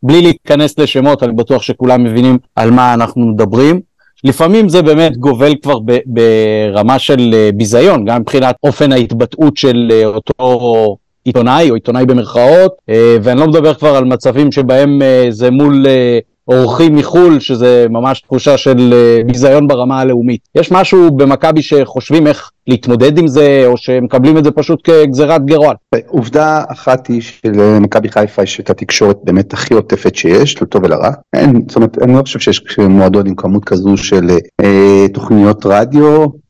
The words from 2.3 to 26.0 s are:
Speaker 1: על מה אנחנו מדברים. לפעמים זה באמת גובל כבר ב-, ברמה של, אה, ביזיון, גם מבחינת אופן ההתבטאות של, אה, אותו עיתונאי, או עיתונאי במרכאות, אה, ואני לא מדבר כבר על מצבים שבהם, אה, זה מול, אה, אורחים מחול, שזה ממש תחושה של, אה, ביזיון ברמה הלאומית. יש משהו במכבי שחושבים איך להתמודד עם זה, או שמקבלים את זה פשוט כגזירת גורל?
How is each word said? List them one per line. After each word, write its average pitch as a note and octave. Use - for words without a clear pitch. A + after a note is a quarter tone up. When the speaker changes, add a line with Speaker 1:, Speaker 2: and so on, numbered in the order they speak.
Speaker 1:
על A2+
מה B2
אנחנו A#2
מדברים. A2+
לפעמים F#3
זה F3
באמת D#3
גובל C3+
כבר C#3
ב-, A#2
ברמה A2
של, B2
אה, G#2+
ביזיון, A#2
גם A#2
מבחינת B2+
אופן C#3+
ההתבטאות B2
של, A#2+
אה, A2
אותו A2+
עיתונאי, B2+
או A#2
עיתונאי B2
במרכאות, B2+
אה, A#2
ואני B2
לא D#3
מדבר D#3
כבר D3
על C3
מצבים B2+
שבהם, C#3
אה, C3
זה A#2+
מול, C#3
אה, B2
אורחים B2+
מחול, D#3+
שזה B2
ממש A#2+
תחושה C3
של, B2
אה, A#2
ביזיון C3+
ברמה C3
הלאומית. B2
יש D#3+
משהו F3+
במכבי C#3
שחושבים C#3+
איך -
להתמודד B2+
עם E3+
זה, C#3
או B2
שמקבלים B2+
את D#3
זה D3
פשוט D3+
כגזירת D3+
גורל? D3